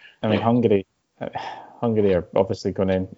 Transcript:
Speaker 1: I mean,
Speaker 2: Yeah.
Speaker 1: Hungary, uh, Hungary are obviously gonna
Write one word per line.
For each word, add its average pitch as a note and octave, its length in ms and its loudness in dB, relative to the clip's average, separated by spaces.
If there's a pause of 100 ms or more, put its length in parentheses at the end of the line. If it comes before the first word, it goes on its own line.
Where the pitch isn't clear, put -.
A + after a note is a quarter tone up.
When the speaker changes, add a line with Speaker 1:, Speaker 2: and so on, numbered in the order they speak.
(220)
Speaker 1:
I A2+ 60 0
mean, G#2 100 2
Speaker 2:
Yeah. G#2+ 60 -2
Speaker 1:
Hungary, A2+ 420 4 (340)
uh, - 80 -8 (520)
Hungary G#2+ 340 2
are E2+ 220 0
obviously G2 340 -8
gonna F#2+ 480 -2